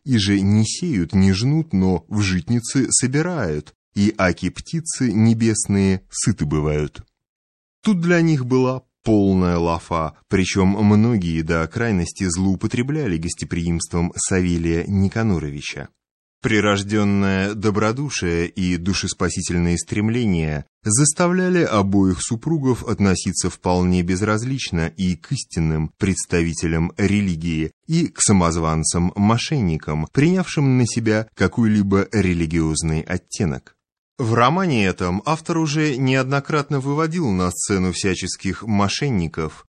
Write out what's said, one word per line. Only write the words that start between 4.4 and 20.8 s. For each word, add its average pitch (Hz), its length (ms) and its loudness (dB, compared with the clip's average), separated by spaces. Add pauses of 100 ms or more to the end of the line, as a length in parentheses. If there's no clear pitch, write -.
птицы - 600 -6
небесные 104 1000 2
сыты - 340 -2
бывают. 76 580 -2 (800)
Тут 202 180 2
для 170 200 2
них 160 240 2
была 127 400 0 (200)
полная 95 540 4
лафа, 82 560 -2 (140)
причём 95 400 2 (140)
многие 104 600 4
до 80 240 0
крайности 98 640 -2
злоупотребляли 101 880 -2
гостеприимством 85 1000 -4
Савелия 85 720 0
Никаноровича. 90 1000 -2 (520)
Прирождённое 101 1120 0
добродушие 104 920 -2
и 90 280 -2
душеспасительные 87 1000 -2
стремления 95 920 -2 (180)